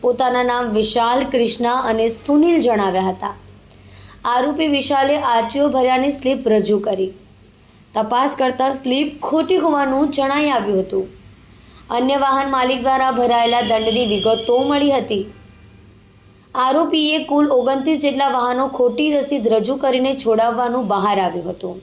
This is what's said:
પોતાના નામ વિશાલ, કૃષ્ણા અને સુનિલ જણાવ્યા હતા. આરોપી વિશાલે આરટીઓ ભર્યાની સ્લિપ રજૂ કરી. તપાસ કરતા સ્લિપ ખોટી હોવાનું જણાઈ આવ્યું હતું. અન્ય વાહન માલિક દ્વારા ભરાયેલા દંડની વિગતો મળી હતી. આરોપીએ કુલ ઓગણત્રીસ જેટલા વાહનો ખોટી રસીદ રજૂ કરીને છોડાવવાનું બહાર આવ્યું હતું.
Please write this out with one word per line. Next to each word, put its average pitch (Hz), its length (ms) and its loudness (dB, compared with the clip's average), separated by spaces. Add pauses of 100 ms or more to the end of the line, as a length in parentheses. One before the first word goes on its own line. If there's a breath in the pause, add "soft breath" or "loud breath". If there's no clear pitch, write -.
પોતાના 247 420 0
નામ 247 240 -2
વિશાલ, 233 560 0
કૃષ્ણા 240 480 0
અને 226 380 0
સુનિલ 302 500 2
જણાવ્યા 202 420 2
હતા. 190 300 -4 (920 loud breath)
આરોપી 285 420 0
વિશાલે 277 500 2
આરટીઓ 254 520 0
ભર્યાની 254 420 2
સ્લિપ 269 360 -2
રજૂ 214 320 2
કરી. 190 340 -4 (800 soft breath)
તપાસ 240 440 0
કરતા 262 320 0
સ્લિપ 269 520 -4
ખોટી 320 360 0
હોવાનું 285 540 0
જણાઈ 285 380 0
આવ્યું 208 300 0
હતું. 190 280 -4 (840 loud breath)
અન્ય 254 280 0
વાહન 269 320 0
માલિક 254 320 0
દ્વારા 262 300 0
ભરાયેલા 240 500 2
દંડની 220 440 0
વિગતો 220 520 0
મળી 285 340 2
હતી. 214 340 -2 (1300 soft breath)
આરોપીએ 302 680 2
કુલ 294 280 2
ઓગણત્રીસ 269 480 0
જેટલા 277 300 0
વાહનો 247 380 0
ખોટી 269 440 0
રસીદ 277 360 0
રજૂ 220 280 0
કરીને 269 400 0
છોડાવવાનું 233 720 0
બહાર 202 320 0
આવ્યું 175 320 -4
હતું. 180 320 -10